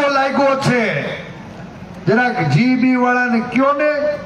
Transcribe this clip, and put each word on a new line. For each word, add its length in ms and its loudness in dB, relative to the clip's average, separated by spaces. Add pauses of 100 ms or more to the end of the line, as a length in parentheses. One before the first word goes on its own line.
(120)
લાગ્યો 480 2
છે, 420 0 (1040)
જરાક 420 2
જી 280 4
બી 200 2
વાળાને 440 2
કયો 320 2
ને. 540 0